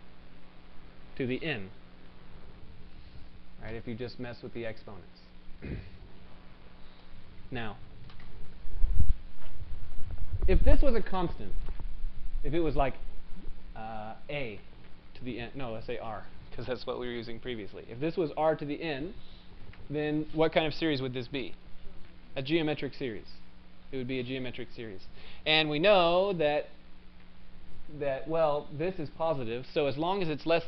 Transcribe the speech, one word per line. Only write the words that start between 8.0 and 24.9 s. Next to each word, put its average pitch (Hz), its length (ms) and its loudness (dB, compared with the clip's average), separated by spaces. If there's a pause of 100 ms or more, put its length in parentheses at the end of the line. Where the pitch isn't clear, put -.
if - 180 10
this - 160 12
was 262 140 10
a 214 60 8
constant, 175 520 2 (880)
if 139 100 4
it 170 80 2
was 147 140 2
like, 135 200 2 (800)
uh, 110 400 -10 (120)
a 131 320 -8 (560)
to - 80 -12
the 120 160 -8
n, 117 140 -12
no, 127 180 -8
let's 110 140 -10
say 120 140 -8
r, 104 260 -10 (300)
'cause 123 100 -8
that's 120 220 -8
what 120 120 -8
we 123 60 -8
were 120 80 -8
using 117 260 -10
previously. 107 480 -10
If 117 120 -14
this 160 180 -6
was 165 180 -4
r 156 200 0
to 151 100 -8
the 143 160 -8
n, 160 320 -8 (760)
then 151 460 -4
what 156 180 0
kind 160 140 -2
of 147 80 -4
series 151 260 -2
would 131 140 -8
this 123 140 -10
be? 127 260 -8 (800)
A 143 60 -6
geometric 151 540 -4
series. 110 320 -10 (640)
It 135 60 -8
would 127 100 -8
be 131 120 -6
a 127 40 -6
geometric 123 520 -10
series. 110 260 -12 (440)